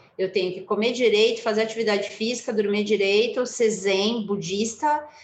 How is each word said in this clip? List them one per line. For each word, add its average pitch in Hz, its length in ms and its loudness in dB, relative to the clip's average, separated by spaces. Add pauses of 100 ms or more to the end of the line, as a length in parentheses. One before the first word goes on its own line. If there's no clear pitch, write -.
(180)
Eu 185 160 -2
tenho 185 180 0
que 180 120 -10
comer 220 280 0
direito, 220 500 2
fazer 214 200 0
atividade 220 480 -2
física, 233 420 -4
dormir 208 320 0
direito, 208 640 2
ser 226 240 0
zen, 196 560 0
budista, 208 840 -2 (160)